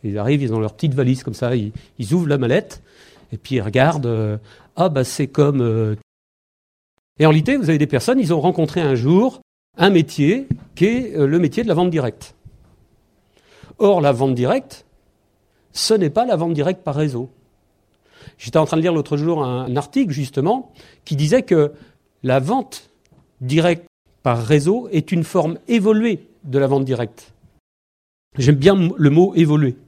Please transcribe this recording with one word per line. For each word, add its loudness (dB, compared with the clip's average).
Ils -6
arrivent, 0
ils -2
ont -2
leur -4
petite -2
valise 0
comme -10
ça, -4
ils, -4
ils -4
ouvrent 0
la 0
mallette, -2
et -12
puis -8
ils 0
regardent, 0
euh, « -2
Ah, 0
bah, 0
c'est -4
comme, 0
euh ». 0
Et 6
en 6
réalité, 2
vous -2
avez 2
des 0
personnes, 0
ils 0
ont -2
rencontré 0
un 0
jour 2
un 4
métier 0
qui 2
est, -2
euh, 2
le 2
métier 0
de -4
la 2
vente 2
directe. -6
Or, 4
la 4
vente 0
directe, -4
ce -2
n'est 2
pas 0
la 0
vente -2
directe -4
par -6
réseau. -4
J'étais -4
en 4
train -4
de 0
lire 0
l'autre -4
jour -2
un, -4
un -4
article, -2
justement, -4
qui -6
disait 2
que 2
la 2
vente -6
directe 0
par 0
réseau 0
est -2
une 0
forme -2
évoluée 0
de -2
la 2
vente 0
directe. -8
J'aime 4
bien 4
m-, 2
le 4
mot 4
évoluer. 2